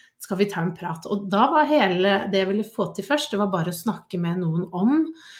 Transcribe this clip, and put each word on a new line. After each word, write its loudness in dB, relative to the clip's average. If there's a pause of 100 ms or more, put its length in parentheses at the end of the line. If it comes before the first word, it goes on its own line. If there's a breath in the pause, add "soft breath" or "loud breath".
(200 soft breath)
Skal -6
vi 2
ta -4
en -2
prat?" -8
Og -4
da 4
var 4
hele 2
det 2
jeg 0
ville 0
få -6
til -8
først, -2
det -2
var 0
bare 0
å -10
snakke -4
med -2
noen -2
om 2 (320 loud breath)